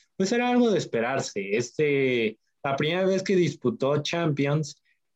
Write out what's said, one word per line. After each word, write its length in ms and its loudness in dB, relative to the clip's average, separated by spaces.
pues 160 -2
era 160 0
algo 240 4
de 60 2
esperarse. 760 -4
Este, 840 0
la 140 -2
primera 280 0
vez 180 0
que 140 0
disputó 680 0
Champions, 800 -2